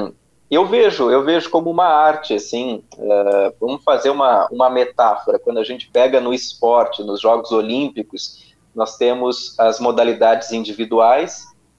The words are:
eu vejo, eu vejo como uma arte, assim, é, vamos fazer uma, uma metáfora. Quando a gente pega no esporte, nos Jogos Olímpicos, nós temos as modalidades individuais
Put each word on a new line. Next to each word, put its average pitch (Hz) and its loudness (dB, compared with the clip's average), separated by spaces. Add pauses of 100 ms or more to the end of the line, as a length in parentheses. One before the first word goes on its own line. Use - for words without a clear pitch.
(520)
eu 180 2
vejo, 185 2
eu 135 2
vejo 160 0
como 170 -2
uma 175 2
arte, 156 2
assim, 117 -6 (160)
é, 101 2
vamos 131 -6
fazer 135 2
uma, 127 2
uma 127 2
metáfora. 120 0
Quando 117 -4
a 110 -2
gente 120 -10
pega 127 2
no 120 -4
esporte, 120 0
nos 101 -8
Jogos 117 0
Olímpicos, 113 -6 (220)
nós 110 -6
temos 123 -2
as 113 2
modalidades 117 0
individuais 113 0 (280)